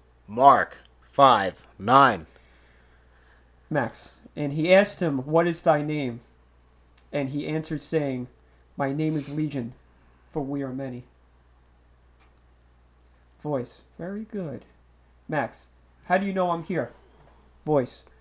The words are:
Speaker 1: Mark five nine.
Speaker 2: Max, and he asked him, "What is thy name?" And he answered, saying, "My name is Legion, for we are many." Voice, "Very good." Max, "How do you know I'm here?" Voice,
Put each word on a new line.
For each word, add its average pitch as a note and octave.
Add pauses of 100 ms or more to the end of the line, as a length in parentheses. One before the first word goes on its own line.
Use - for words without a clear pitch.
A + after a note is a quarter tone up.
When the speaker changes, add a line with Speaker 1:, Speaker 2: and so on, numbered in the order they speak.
(280)
Speaker 1:
Mark A#2+ (240)
five G#2+ (160)
nine. A2+ (1400)
Speaker 2:
Max, C3+ (220)
and D3
he D#3+
asked G3+
him, D3
"What D#3
is E3
thy D3+
name?" C#3+ (920)
And C#3
he D3
answered, D#3
saying, C3+ (480)
"My C#3
name D#3
is C#3+
Legion, C#3 (580)
for D#3
we C#3
are C3
many." B2+ (2500)
Voice, D3 (160)
"Very G3+
good." F3+ (640)
Max, C#3 (380)
"How F3+
do G3
you G3
know F#3
I'm E3+
here?" D#3+ (720)
Voice, C#3+ (180)